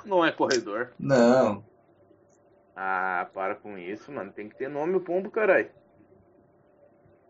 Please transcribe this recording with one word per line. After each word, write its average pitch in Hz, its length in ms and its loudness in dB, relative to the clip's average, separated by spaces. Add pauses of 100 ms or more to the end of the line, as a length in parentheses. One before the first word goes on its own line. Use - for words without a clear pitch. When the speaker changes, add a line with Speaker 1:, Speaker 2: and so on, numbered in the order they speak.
Speaker 1:
não 180 200 2
é 151 60 2
corredor. 120 680 -2
Speaker 2:
Não. 120 640 4 (1120)
Speaker 1:
Ah, 92 580 -2
para 98 220 -4
com 104 220 -16
isso, 98 340 -12
mano. 101 200 -10
Tem 104 180 -14
que - 60 -20
ter 131 140 -8
nome 151 260 -2
o 180 60 0
pombo, 180 300 -4
carai. 190 400 2 (1600)